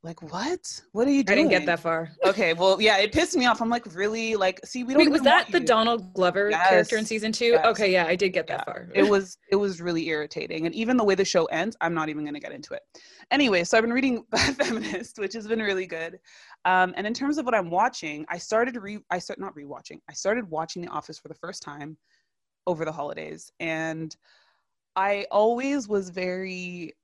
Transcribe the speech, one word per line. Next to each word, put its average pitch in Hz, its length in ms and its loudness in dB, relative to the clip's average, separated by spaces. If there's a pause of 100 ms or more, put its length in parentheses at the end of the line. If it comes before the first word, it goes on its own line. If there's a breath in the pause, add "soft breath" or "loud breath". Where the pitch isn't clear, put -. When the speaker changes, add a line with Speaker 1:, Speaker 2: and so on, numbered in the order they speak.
Speaker 1:
Like, 170 160 -14
what? 196 600 -8 (100)
What 233 160 0
are 285 40 2
you 277 180 4
Speaker 2:
I 202 60 6
didn't 320 140 4
get 185 100 4
Speaker 1:
doing? - 80 -4
Speaker 2:
that 170 120 2
far. 165 320 -2 (140)
Speaker 1:
Okay, 190 280 4
well, 185 280 4
yeah, 208 160 6
it 208 160 2
pissed 359 240 2
me 247 80 2
off. 233 160 4
I'm 226 80 -2
like, 240 160 -2 (100)
"Really? 220 400 -2
Like, 190 300 0
see, 247 180 -10
we 240 80 -6
don't 285 80 4
Speaker 2:
Wait, 320 80 8
Speaker 1:
even 285 60 4
Speaker 2:
was 311 80 2
that 311 220 6
Speaker 1:
want - 100 -8
Speaker 2:
the 349 80 4
Speaker 1:
you." 240 40 -4
Speaker 2:
Donald 226 480 2
Glover 185 360 2
Speaker 1:
Yes. 180 180 2
Speaker 2:
character 190 300 6
in 220 80 -2
season 220 260 -4
two? 233 200 2
Speaker 1:
Yes. 233 160 6
Speaker 2:
Okay, 214 220 2
yeah, 180 160 4
I 170 120 0
did 190 140 2
get 175 160 0
that - 200 -4
Speaker 1:
Yeah. - 60 -8
Speaker 2:
far. - 200 -12
Speaker 1:
It 202 100 6
was, 196 340 2 (120)
it 196 60 2
was 196 260 0
really 170 280 -4
irritating. 160 560 -6
And 170 100 -4
even 226 220 0
the 226 80 2
way 196 100 4
the 190 80 2
show 175 220 2
ends, 180 340 -4
I'm 170 140 0
not 156 160 -2
even 151 160 -8
gonna 147 160 -10
get - 100 -12
into - 220 -14
it. - 80 -10 (500 loud breath)
Anyway, 233 320 4
so 226 140 2
I've 220 80 6
been 233 80 0
reading 254 340 0
<laughs> - 20 -20
Bad 254 280 0
Feminist, 214 600 -4
which 190 160 -6
has 214 120 -10
been 226 140 -2
really 190 260 -2
good. 165 320 -10 (460 loud breath)
Um, 185 320 4
and 202 100 -4
in 226 60 -2
terms 285 240 -2
of 294 80 -4
what 240 100 0
I'm 180 140 0
watching, 165 580 -2
I 175 120 -10
started 233 360 0
re-, 208 340 -12
I 180 100 -2
start, - 200 -12
not 190 160 -10
rewatching, 143 540 -18
I 156 40 -20
started 208 360 -4
watching 160 320 -6
The 175 80 -12
Office - 280 -10
for - 120 -20
the 160 60 -14
first - 280 -14
time 147 340 -14 (680)
over 165 160 -2
the 156 80 -4
holidays. 156 580 -10 (120)
And 160 520 -6 (840)
I 196 340 0
always 240 560 2
was 196 220 -2
very 180 840 -8 (100)